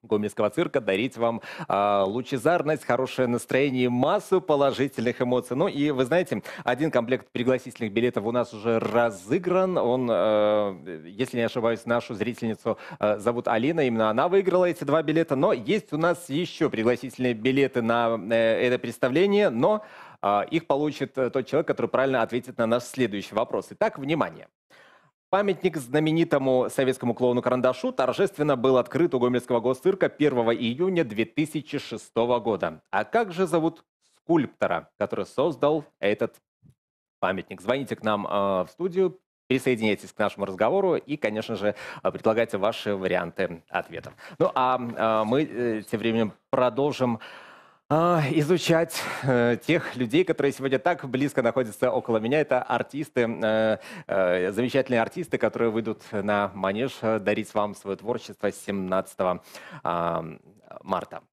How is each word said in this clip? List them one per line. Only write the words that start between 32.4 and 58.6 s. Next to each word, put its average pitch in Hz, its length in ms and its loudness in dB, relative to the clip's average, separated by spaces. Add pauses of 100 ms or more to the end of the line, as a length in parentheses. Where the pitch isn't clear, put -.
года. 90 400 -2 (100)
А 101 140 0
как 220 300 -2
же 185 120 0
зовут 160 380 -2 (380)
скульптора, 104 640 0 (100)
который - 280 -4
создал 147 580 0 (160)
этот 107 360 0 (840)
памятник? 95 400 -4
Звоните 120 340 -2
к - 80 -14
нам, 107 240 0
э, - 40 -6
в 98 400 0
студию, 185 500 -2 (280)
присоединяйтесь 117 680 0
к - 40 -20
нашему 101 280 -2
разговору 131 500 0
и, 147 220 -6
конечно 110 380 -4
же, 101 180 0 (280)
э, 95 80 0
предлагайте 113 460 0
ваши 104 400 -2
варианты 90 720 -4
ответов. - 460 -8 (240)
Ну, - 160 2
а, 127 240 2
э, 113 500 0
мы, 131 140 2
э, 113 480 -2
тем 110 100 -2
временем 110 320 0 (160)
продолжим, 127 720 0 (720)
а, 165 320 4 (100)
изучать, 165 680 2 (220)
э, 120 340 4 (100)
тех 160 300 0
людей, 123 260 2
которые 143 300 0
сегодня 135 260 -2
так 170 300 -2
близко 131 320 0
находятся 120 500 0
около 117 280 0
меня. 117 200 2
Это 131 240 2
артисты, 127 600 -2 (200)
э, 110 360 2 (280)
э, 92 460 2
замечательные 123 480 0
артисты, 139 380 -4
которые 117 320 0
выйдут 110 320 -4 (100)
на 101 420 0
манеж, 98 460 -4
э, 110 180 0
дарить 104 360 -2
вам 104 200 -2
своё 98 220 -6
творчество 104 560 -6
семнадцатого, 92 880 -2 (420)